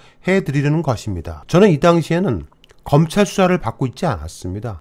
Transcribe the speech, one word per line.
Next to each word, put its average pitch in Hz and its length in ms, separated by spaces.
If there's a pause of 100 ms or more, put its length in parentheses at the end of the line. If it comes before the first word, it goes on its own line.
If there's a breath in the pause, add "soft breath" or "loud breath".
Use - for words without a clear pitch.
(280 soft breath)
해드리려는 160 560
것입니다." 90 640
저는 190 240
이 143 80
당시에는 165 640 (380)
검찰 165 420
수사를 180 320
받고 117 300
있지 - 180
않았습니다. 95 760